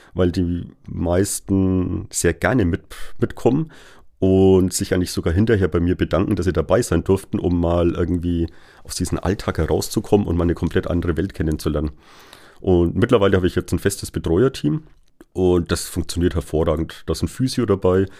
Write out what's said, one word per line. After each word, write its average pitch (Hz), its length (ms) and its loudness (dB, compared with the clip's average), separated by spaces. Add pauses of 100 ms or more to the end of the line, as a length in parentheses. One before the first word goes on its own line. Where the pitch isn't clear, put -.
(140)
weil 90 180 2
die 87 340 -2 (200)
meisten 92 1200 -2
sehr - 220 0
gerne 104 320 0
mit, 85 180 -2 (360)
mitkommen 147 540 0 (460)
und 95 540 6
sich - 220 -2
eigentlich 90 180 -2
sogar 90 220 -2
hinterher 101 340 2
bei 85 120 0
mir 87 160 2
bedanken, 90 380 0
dass 90 120 -2
sie 90 60 0
dabei 85 280 2
sein 82 240 0
durften, 95 340 0
um 87 220 0
mal 85 340 2
irgendwie 85 520 -2 (380)
aus - 100 -14
diesem 87 240 -4
Alltag 95 400 -4
herauszukommen - 680 0
und 85 100 -2
mal 85 80 0
eine 85 100 2
komplett 90 320 -2
andere 85 300 -2
Welt 90 180 -4
kennenzulernen. 76 560 -2 (680)
Und 87 360 2
mittlerweile 98 400 4
habe 92 100 2
ich 85 80 0
jetzt - 180 -2
ein 87 60 0
festes - 320 -4
Betreuerteam 135 720 0 (500)
und 90 360 2
das - 180 -4
funktioniert 87 460 -2
hervorragend. 80 720 -2
Da 80 100 -2
sind - 140 -4
Physio 127 380 -2
dabei. 95 400 2 (120)